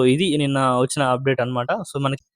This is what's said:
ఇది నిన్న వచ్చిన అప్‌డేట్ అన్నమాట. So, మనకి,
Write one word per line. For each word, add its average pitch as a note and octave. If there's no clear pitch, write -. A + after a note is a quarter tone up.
ఇది D3+
నిన్న C#3
వచ్చిన C3
అప్‌డేట్ B2+
అన్నమాట. B2
So, -
మనకి, C#3